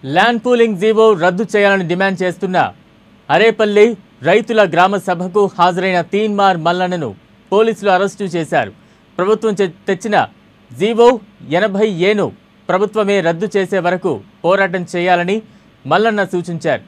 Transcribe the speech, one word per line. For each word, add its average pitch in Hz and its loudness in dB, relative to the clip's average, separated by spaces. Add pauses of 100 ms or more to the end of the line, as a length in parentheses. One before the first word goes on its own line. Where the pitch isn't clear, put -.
ల్యాండ్ 208 0
పూలింగ్ 233 2
జీవో 220 4
రద్దు 185 0 (100)
చేయాలని 196 2
డిమాండ్ 185 -2
చేస్తున్న 175 -2 (560)
అరేపల్లి 208 2 (260)
రైతుల 214 2
గ్రామ 185 2
సభకు 185 -2 (100)
హాజరైన 180 0
తీన్మార్ 196 0
మల్లన్నను 170 -2 (360)
పోలీసులు 208 0
అరెస్టు 190 0
చేశారు. 156 -4 (460)
ప్రభుత్వం 214 -2
చే-, 180 -6
తెచ్చిన 190 -2 (520)
జీవో 233 4 (300)
ఎనభై 196 0
ఏను 185 -2 (380)
ప్రభుత్వమే 202 0
రద్దు 170 -2
చేసే 190 -2
వరకు 175 -2 (240)
పోరాటం 185 0 (100)
చేయాలని 180 0 (460)
మల్లన్న 208 0
సూచించారు. 170 -4